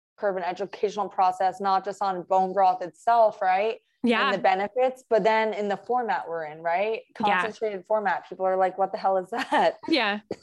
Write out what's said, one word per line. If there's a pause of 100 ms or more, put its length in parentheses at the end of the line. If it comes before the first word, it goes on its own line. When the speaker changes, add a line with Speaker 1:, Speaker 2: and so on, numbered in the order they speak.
(160)
Speaker 1:
curve
and
educational
process,
not
just
on
bone
broth
itself,
right? (260)
Speaker 2:
Yeah.
Speaker 1:
And
the
benefits,
but
then
in
the
format
we're
in,
right? (180)
Speaker 2:
Yeah.
Speaker 1:
Concentrated
format.
People
are
like,
"What
the
hell
is
that?" (120)
Speaker 2:
Yeah. (220)